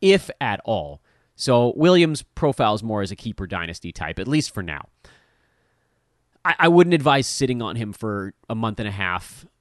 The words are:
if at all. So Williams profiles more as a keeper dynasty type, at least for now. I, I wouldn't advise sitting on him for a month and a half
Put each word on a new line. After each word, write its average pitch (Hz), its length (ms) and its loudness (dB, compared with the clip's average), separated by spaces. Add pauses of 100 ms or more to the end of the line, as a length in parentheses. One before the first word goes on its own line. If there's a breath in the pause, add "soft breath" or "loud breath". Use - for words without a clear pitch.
if 190 260 2 (140)
at 107 240 -2
all. 73 340 -6 (360)
So 120 380 2
Williams 165 480 4
profiles 113 600 -2
more 107 180 -4
as 95 100 -6
a 101 60 -10
keeper 98 300 -10
dynasty 85 460 -10
type, 80 260 -8
at 101 100 -6
least 151 240 0
for 101 100 -8
now. 76 260 -12 (1600 soft breath)
I, 165 140 2
I 170 100 6
wouldn't 175 240 6
advise 139 340 4
sitting 127 360 -2
on 101 140 -6
him 107 180 -8
for 101 400 -8 (160)
a 117 40 -6
month 110 240 -4
and 107 100 -6
a 98 40 -6
half 92 540 -6 (140)